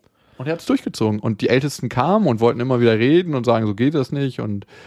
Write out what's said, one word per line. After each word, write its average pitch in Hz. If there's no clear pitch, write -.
und 127
er 160
hat's 170
durchgezogen. 110
Und 110
die -
Ältesten 135
kamen 175
und 113
wollten 120
immer 127
wieder 113
reden 156
und 120
sagen, 113
"So 104
geht 131
das 139
nicht." 139
Und, 104